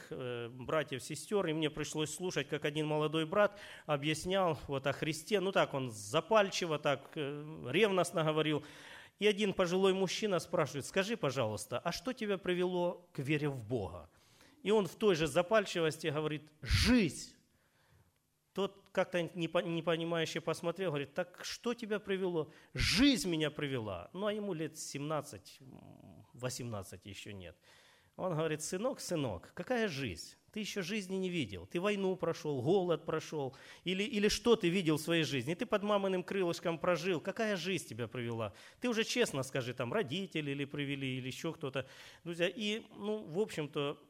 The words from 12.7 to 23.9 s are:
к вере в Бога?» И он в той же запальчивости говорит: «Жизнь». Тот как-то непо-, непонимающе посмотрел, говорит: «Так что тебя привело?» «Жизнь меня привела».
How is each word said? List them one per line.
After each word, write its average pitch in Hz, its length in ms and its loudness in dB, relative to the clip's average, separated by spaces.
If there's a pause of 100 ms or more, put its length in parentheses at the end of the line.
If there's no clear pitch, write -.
к - 60 -10
вере 147 300 2
в 135 160 -2
Бога?» 92 440 -4 (540)
И 185 80 0
он 214 160 6
в - 80 -8
той 202 220 4
же 156 100 2
запальчивости 170 800 2
говорит: 151 360 -2 (200)
«Жизнь». 196 720 4 (1200)
Тот 196 220 -2 (160)
как-то 180 300 0
непо-, 165 420 0
непонимающе 165 800 0
посмотрел, 170 500 -2
говорит: 143 240 -4
«Так - 300 -6
что - 300 -4
тебя 214 260 -4
привело?» 185 500 -2 (240)
«Жизнь 185 560 4
меня 156 200 2
привела». 117 640 -4